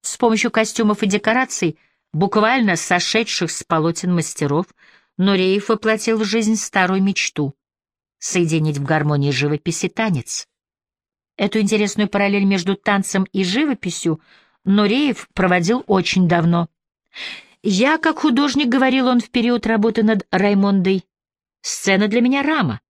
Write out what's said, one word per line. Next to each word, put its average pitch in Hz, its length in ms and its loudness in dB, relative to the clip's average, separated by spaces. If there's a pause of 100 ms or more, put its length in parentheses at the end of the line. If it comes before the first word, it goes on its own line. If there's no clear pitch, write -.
С - 160 -10
помощью 226 340 0
костюмов 220 520 0
и 214 40 0
декораций, 208 720 -2 (360)
буквально 208 640 2
сошедших - 720 -2
с - 140 -10
полотен 165 500 -2
мастеров, 156 520 -2 (520)
Нуреев 190 500 0
воплотил 220 480 0
в 214 80 0
жизнь 220 320 0
старую 190 460 0
мечту — 151 520 -2 (680)
соединить 156 580 0
в 143 60 -4
гармонии 147 460 0
живопись 147 540 -2
и - 40 -2
танец. - 600 -4 (880)
Эту 202 240 0
интересную 208 480 0
параллель 202 360 0
между 196 300 0
танцем 196 580 -2
и 190 120 -2
живописью 185 760 -2 (440)
Нуреев 208 720 2
проводил 185 520 2
очень 185 400 2
давно. 170 420 2 (960)
«Я, 233 360 2
как 320 220 -2
художник, — 277 480 0
говорил 262 380 2
он 247 140 4
в - 100 -10
период 240 360 0
работы 226 360 2
над 214 300 2
Раймондой, — 196 720 2 (560)
сцена 202 480 0
для 226 120 2
меня 262 220 2
рама. 175 460 -2